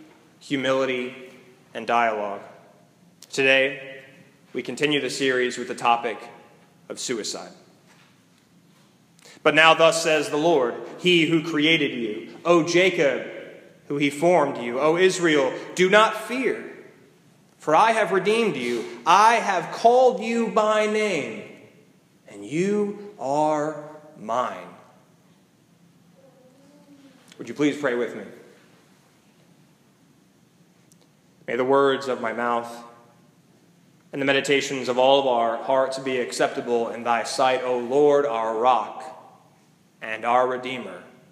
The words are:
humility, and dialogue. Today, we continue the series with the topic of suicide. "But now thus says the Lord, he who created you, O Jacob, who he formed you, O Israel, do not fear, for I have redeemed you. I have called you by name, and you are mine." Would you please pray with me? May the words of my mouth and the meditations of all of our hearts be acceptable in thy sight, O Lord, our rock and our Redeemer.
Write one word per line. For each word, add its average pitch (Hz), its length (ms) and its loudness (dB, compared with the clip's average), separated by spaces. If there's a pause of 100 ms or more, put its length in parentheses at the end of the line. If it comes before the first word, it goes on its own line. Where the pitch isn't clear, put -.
(400)
humility, 131 760 -2 (600)
and 113 140 -10
dialogue. 107 540 0 (920)
Today, 135 680 0 (520)
we - 80 -6
continue 147 400 -2
the 127 80 -6
series 127 480 -2
with 120 100 -8
the 120 80 -8
topic 120 420 0 (680)
of - 120 -12
suicide. 98 520 -8 (1900)
"But 151 120 2
now 160 180 8
thus 160 280 4
says 156 280 0
the 143 80 -2
Lord, 147 380 2 (240)
he 170 260 4
who 156 180 2
created 156 480 0
you, 113 540 -8
O 170 180 4
Jacob, 170 640 0 (640)
who 143 80 -4
he 143 120 0
formed 147 480 2
you, 120 220 -6
O 156 180 2
Israel, 170 540 2 (220)
do 185 160 2
not 214 380 2
fear, 233 360 -4 (920)
for 156 180 0
I 220 180 4
have 208 180 0
redeemed 196 440 2
you. 120 300 -4 (200)
I 208 300 6
have 190 360 -2
called 240 500 4
you 226 260 -2
by 214 380 2
name, 180 580 -4 (840)
and 101 180 -18
you 202 760 -2
are 151 720 -2 (300)
mine." 104 500 -6 (2750)
Would 117 120 -16
you 117 40 -12
please 143 220 0
pray 123 200 -2
with 120 200 -4
me? 104 80 -12 (3250)
May 120 100 -4
the 127 80 0
words 135 420 2
of 120 140 -4
my 113 100 -4
mouth 117 400 -4 (1400)
and 143 80 -6
the 135 40 -2
meditations 135 640 0
of 123 100 0
all 135 220 6
of 135 80 0
our 117 300 0
hearts 135 420 -2
be 131 200 -4
acceptable 120 680 -2
in 113 140 -10
thy 117 200 0
sight, 131 400 0
O 127 140 -2
Lord, 143 480 4
our 113 300 -2
rock 113 480 0 (1000)
and 110 220 -10
our 123 240 2
Redeemer. 123 560 -8 (280)